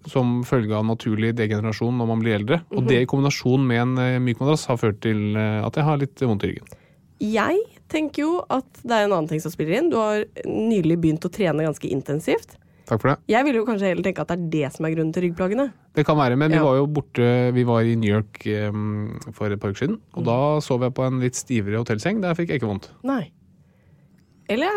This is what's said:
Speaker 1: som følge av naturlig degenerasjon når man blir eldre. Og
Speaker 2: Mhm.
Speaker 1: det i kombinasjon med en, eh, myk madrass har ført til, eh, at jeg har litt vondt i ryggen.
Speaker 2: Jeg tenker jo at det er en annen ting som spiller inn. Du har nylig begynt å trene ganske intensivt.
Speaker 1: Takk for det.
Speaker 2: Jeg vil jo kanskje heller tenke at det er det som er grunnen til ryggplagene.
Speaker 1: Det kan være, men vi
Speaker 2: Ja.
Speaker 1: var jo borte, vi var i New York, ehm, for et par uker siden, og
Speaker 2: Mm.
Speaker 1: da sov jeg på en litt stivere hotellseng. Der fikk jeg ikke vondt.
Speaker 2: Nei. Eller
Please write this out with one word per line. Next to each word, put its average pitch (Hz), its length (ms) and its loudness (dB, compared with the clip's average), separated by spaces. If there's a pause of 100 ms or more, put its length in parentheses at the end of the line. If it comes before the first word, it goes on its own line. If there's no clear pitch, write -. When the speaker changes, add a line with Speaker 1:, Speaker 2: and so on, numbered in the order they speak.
Speaker 1:
som 123 400 0
følge 110 320 0
av 107 80 0
naturlig 113 480 0
degenerasjon 110 640 -2
når 117 140 0
man 113 100 0
blir 113 160 2
eldre. 120 220 0 (100)
Og 135 140 -2
Speaker 2:
Mhm. - 20 0
Speaker 1:
det 127 160 4
i 127 80 0
kombinasjon 139 560 2
med 120 160 2
en, 127 160 0
eh, 127 240 0
myk 127 160 -2
madrass 151 320 0
har 123 80 2
ført 107 240 0
til, 104 340 0
eh, 107 300 0
at 113 80 -4
jeg 156 100 0
har 151 140 2
litt 139 160 -4
vondt 113 300 0
i 92 100 -2
ryggen. - 140 -16 (520)
Speaker 2:
Jeg 220 380 0 (300)
tenker 302 340 -4
jo 330 260 0
at - 220 -2 (140)
det 240 80 -2
er 214 140 4
en 202 60 2
annen 165 160 0
ting 160 120 -2
som 156 100 -6
spiller 160 240 -2
inn. 320 160 2
Du 247 60 0
har 214 260 0 (240)
nylig 190 560 0
begynt 160 240 0
å 175 80 -6
trene 160 320 0
ganske - 240 -6
intensivt. 156 640 -2 (320)
Speaker 1:
Takk 113 160 -2
for 131 60 2
det. 147 180 2
Speaker 2:
Jeg 226 180 2
vil 285 140 2
jo 220 80 0
kanskje 202 240 0
heller 175 160 -2
tenke 185 160 -4
at 147 60 -6
det 175 100 -2
er 175 120 -4
det 151 220 -2
som 156 140 -6
er 160 80 0
grunnen 160 180 0
til 180 120 -2
ryggplagene. 190 480 0 (220)
Speaker 1:
Det 147 120 2
kan - 100 4
være, 123 220 4
men 151 140 4
vi 160 40 4
Speaker 2:
Ja. 156 60 6
Speaker 1:
var 135 140 6
jo 143 100 4
borte, 123 680 2
vi 123 120 2
var 117 180 4
i 117 140 2
New 110 120 2
York, 107 380 0
ehm, 107 720 -4 (160)
for 107 160 -4
et 101 100 -4
par 107 120 -2
uker 110 160 -4
siden, 220 100 -4 (160)
og - 80 -6
Speaker 2:
Mm. - 20 -2
Speaker 1:
da 139 360 2
sov 127 200 -2
jeg 123 140 -2
på 131 100 -2
en 131 160 -2
litt 123 140 0
stivere 107 500 -2
hotellseng. 170 380 -2
Der 180 120 0
fikk 170 160 -2
jeg 151 120 -2
ikke 113 80 -2
vondt. 98 180 -6 (140)
Speaker 2:
Nei. 247 280 -4 (1160)
Eller 233 160 0 (120)